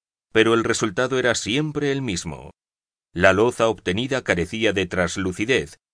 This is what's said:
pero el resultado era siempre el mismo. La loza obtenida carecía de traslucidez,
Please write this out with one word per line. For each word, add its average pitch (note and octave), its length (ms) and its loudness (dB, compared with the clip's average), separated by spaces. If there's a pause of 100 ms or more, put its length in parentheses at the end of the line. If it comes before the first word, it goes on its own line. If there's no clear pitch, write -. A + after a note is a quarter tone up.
(320)
pero A2 220 6
el A2+ 100 2
resultado B2 560 0
era B2 160 2
siempre C#3+ 560 -2
el C#3 100 -4
mismo. D#2+ 480 -6 (640)
La F#2 180 4
loza A2+ 360 2
obtenida A#2 540 -2
carecía G#2 500 0
de F#2+ 140 0
traslucidez, F#2 920 -2 (160)